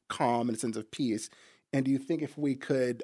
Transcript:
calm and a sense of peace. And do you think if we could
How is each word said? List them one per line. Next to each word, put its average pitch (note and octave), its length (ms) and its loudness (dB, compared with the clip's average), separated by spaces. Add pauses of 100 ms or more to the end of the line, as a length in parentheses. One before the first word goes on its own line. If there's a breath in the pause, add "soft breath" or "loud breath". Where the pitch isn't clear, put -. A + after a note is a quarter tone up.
calm A#2+ 400 2
and A2+ 80 0
a - 40 -6
sense A2+ 160 -2
of G#2+ 160 -6
peace. A2+ 380 -2 (420 soft breath)
And C3+ 120 2
do C3+ 60 2
you C3+ 80 2
think D#3 240 -2
if C#3+ 160 -6
we C#3+ 160 0
could B2+ 500 0